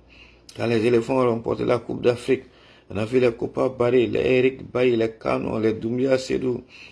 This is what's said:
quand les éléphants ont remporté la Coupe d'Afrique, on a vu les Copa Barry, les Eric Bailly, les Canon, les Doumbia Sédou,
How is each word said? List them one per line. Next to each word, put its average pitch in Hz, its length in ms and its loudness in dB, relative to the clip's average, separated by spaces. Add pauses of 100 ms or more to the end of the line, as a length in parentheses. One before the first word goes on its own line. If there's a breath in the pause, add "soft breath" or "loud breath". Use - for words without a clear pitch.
(560 loud breath)
quand 113 100 -4
les 117 200 2
éléphants 120 340 2
ont 123 80 2
remporté 113 360 -2
la 120 140 2
Coupe 123 240 -8
d'Afrique, 123 420 0 (460 loud breath)
on 95 60 -10
a 104 80 -2
vu 123 140 0
les 123 140 4
Copa - 360 -4
Barry, 123 380 2
les 104 140 -2
Eric 131 500 0
Bailly, 123 260 2
les 113 140 0
Canon, 131 480 -4
les 110 140 2
Doumbia 123 440 0
Sédou, 127 460 -4 (300 loud breath)